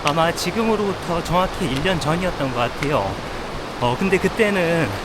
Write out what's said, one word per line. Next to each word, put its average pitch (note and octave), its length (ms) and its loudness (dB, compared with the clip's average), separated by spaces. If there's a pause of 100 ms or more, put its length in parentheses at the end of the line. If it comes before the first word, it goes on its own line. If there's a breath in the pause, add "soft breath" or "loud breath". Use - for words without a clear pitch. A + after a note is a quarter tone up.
아마 D#3+ 280 2
지금으로부터 G3 920 0
정확히 F3+ 420 0
일 C3 180 0
년 F#3 160 2
전이었던 D3+ 560 0
것 - 20 -2
같아요. A#2+ 560 0 (680)
어, B2 200 2
근데 F#3+ 180 4
그때는 F3 720 2 (160)